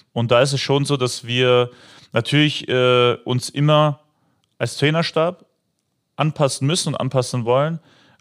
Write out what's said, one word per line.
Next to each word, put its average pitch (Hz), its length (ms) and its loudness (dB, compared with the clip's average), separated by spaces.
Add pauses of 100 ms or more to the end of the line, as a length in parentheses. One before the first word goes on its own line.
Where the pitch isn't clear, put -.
(120)
Und 117 180 -2
da 123 120 6
ist 139 100 0
es 135 80 -4
schon 139 240 0
so, 139 140 -2
dass 123 280 -4
wir 123 440 2 (420)
natürlich, 143 560 0
äh, 123 460 2 (100)
uns 123 240 -4
immer 151 520 2 (580)
als - 180 -6
Trainerstab 160 680 -2 (720)
anpassen 143 500 -2
müssen 165 220 -2
und 135 80 -6
anpassen 127 500 -4
wollen 147 340 0 (400)